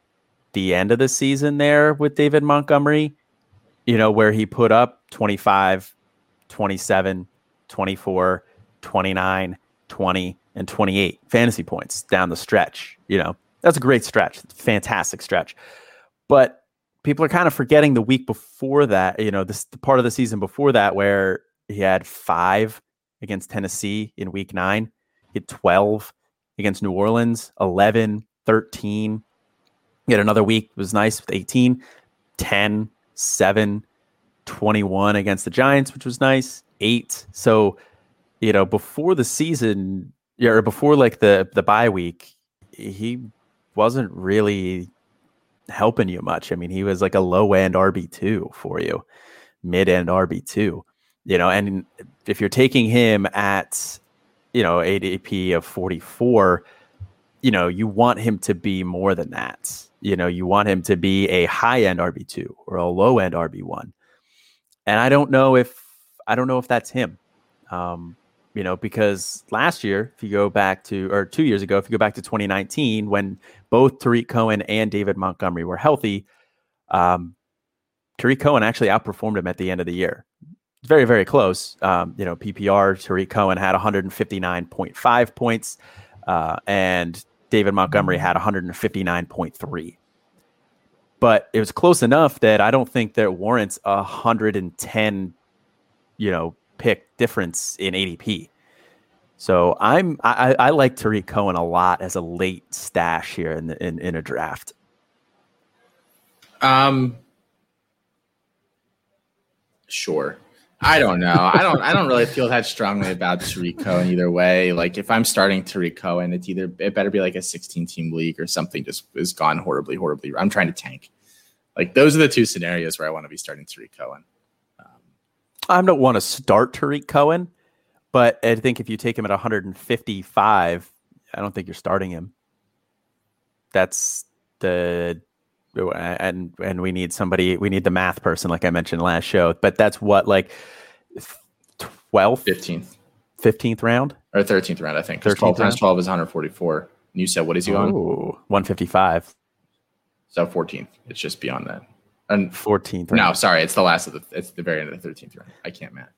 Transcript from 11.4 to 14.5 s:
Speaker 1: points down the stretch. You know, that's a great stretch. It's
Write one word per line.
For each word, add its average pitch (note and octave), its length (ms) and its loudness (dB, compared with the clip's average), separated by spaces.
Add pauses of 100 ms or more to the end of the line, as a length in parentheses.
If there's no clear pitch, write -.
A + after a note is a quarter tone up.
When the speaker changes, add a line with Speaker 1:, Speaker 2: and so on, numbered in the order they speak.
Speaker 1:
points - 400 -10
down F#2 240 0
the E2 80 -6
stretch. - 600 -2 (100)
You G2 100 2
know, E2+ 180 -4 (260)
that's E3 140 6
a D3 40 -6
great B2+ 240 4
stretch. - 400 0
It's - 80 -20